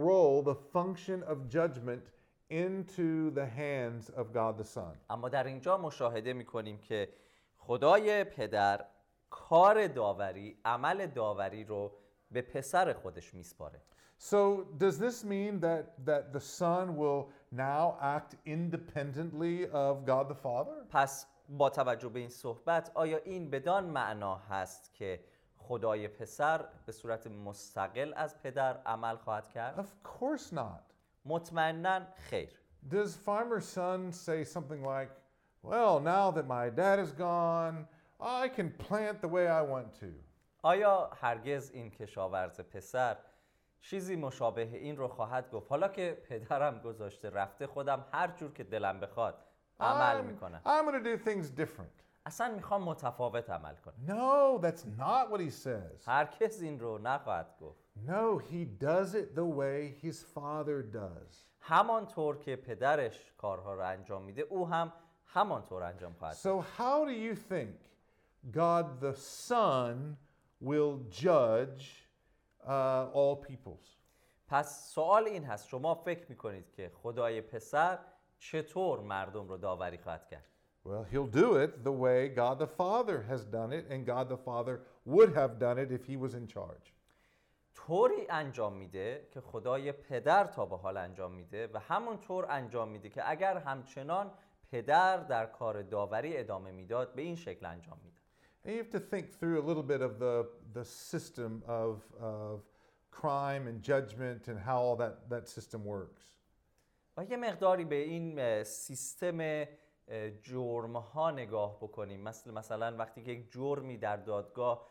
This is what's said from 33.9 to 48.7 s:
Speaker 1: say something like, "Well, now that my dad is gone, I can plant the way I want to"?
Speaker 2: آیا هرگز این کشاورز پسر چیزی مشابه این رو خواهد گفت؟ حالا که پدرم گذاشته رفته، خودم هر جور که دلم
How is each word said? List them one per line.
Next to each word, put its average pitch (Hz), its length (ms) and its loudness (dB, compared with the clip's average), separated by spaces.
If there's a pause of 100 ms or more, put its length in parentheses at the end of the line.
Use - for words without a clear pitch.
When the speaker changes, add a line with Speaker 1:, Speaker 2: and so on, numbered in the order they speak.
Speaker 1:
say 160 320 -2
something 147 380 -8
like, 135 280 -2 (520)
"Well, 202 380 6
now 185 360 6
that 147 100 0
my 120 240 0
dad 196 280 6
is 175 140 -2
gone, 165 760 0 (340)
I 254 360 0
can 175 120 0 (180)
plant 208 360 0
the 175 60 -2
way 175 200 4
I 160 140 6
want 131 380 -4
to"? 92 120 -10 (500)
Speaker 2:
آیا 190 520 6
هرگز 123 560 -2
این 117 200 -12
کشاورز 95 680 -4
پسر 110 560 -2 (640)
چیزی 190 360 -6
مشابه 120 460 -2
این 123 340 -8
رو 131 120 -2
خواهد 123 420 -4
گفت؟ 107 200 -8
حالا 160 180 2
که 180 400 -4
پدرم 135 500 0
گذاشته 107 520 -10
رفته، 98 360 -4
خودم 135 460 -2
هر 170 160 0
جور 160 240 -10
که 123 120 -10
دلم 98 360 -2